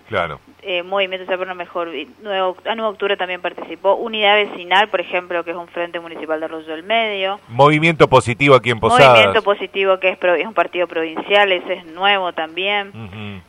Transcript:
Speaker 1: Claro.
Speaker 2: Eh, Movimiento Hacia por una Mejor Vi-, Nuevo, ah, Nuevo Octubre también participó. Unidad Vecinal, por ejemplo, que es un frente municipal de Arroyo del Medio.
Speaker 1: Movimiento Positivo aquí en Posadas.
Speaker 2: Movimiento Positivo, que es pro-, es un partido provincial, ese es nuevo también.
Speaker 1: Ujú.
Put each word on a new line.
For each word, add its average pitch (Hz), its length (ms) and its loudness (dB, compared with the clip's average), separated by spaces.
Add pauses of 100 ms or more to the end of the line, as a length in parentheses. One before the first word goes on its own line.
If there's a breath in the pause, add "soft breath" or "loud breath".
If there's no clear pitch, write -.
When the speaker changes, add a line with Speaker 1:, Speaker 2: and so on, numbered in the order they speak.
Speaker 1:
Claro. 107 320 -4 (220)
Speaker 2:
Eh, 175 220 -6
Movimiento 185 420 -6
Hacia 185 140 -4
por 185 80 -6
una 185 80 -10
Mejor 175 360 -8
Vi-, 151 160 -10 (140)
Nuevo, 190 460 -4
ah, 214 80 -4
Nuevo 220 160 -4
Octubre 202 260 -2
también 180 240 -6
participó. 175 540 -4
Unidad 214 400 0
Vecinal, 202 540 0
por 190 120 -2
ejemplo, 175 440 -6
que 170 80 -8
es 175 40 -10
un 170 120 -12
frente 175 300 -8
municipal 160 400 -8
de 160 60 -6
Arroyo 160 220 -10
del 160 160 -10
Medio. 202 680 -4
Speaker 1:
Movimiento 151 580 4
Positivo 127 480 4
aquí 120 140 4
en 120 100 0
Posadas. 127 340 6
Speaker 2:
Movimiento 110 300 6
Positivo, 196 560 0
que 185 120 0
es - 80 -6
pro-, 180 160 2
es 165 120 -2
un 226 60 -12
partido 175 340 -2
provincial, 165 640 -2
ese 185 220 -2
es 180 140 -8
nuevo 185 480 -2
también. 190 540 -6
Speaker 1:
Ujú. 104 600 -14